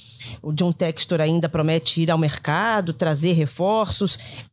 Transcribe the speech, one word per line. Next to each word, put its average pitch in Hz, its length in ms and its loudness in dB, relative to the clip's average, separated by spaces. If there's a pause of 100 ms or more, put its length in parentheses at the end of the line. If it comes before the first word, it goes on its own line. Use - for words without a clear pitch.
(400)
o 151 120 -6
John 175 200 0
Textor 165 480 -2
ainda 156 300 2
promete 160 500 0
ir 165 100 2
ao 165 60 2
mercado, 170 800 0
trazer 160 400 2
reforços. 190 840 2 (340)